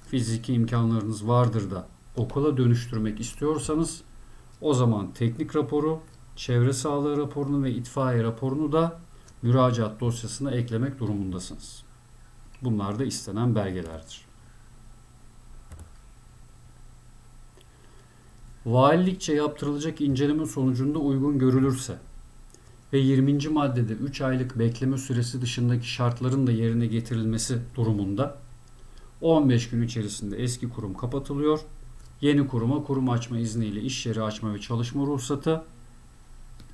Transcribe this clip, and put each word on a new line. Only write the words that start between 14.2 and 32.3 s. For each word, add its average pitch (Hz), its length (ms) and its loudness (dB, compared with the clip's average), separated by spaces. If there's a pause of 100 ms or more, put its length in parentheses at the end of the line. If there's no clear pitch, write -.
Valilikçe 156 680 4
yaptırılacak 147 680 -2
inceleme 147 460 2
sonucunda 131 520 0
uygun 139 400 2
görülürse 127 600 2 (920)
ve 139 60 4
yirminci 139 500 4
maddede 127 440 2
üç 135 280 -6
aylık 127 380 -2
bekleme 127 400 0
süresi 123 440 -2
dışındaki 120 480 0
şartların 127 560 0
da 120 60 4
yerine 113 340 2
getirilmesi 113 720 0 (160)
durumunda 107 640 0 (840)
on 156 300 6
beş 117 200 2
gün 117 120 2
içerisinde 104 540 -4
eski 123 320 -2
kurum 104 260 -6
kapatılıyor. 143 640 0 (600)
Yeni 143 260 4